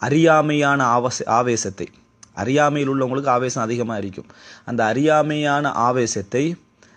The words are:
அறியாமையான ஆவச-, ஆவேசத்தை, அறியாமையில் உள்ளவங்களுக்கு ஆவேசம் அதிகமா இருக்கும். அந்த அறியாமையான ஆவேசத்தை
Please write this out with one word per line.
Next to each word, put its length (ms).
அறியாமையான 800
ஆவச-, 420
ஆவேசத்தை, 640
அறியாமையில் 580
உள்ளவங்களுக்கு 360
ஆவேசம் 360
அதிகமா 340
இருக்கும். 300
அந்த 180
அறியாமையான 840
ஆவேசத்தை 880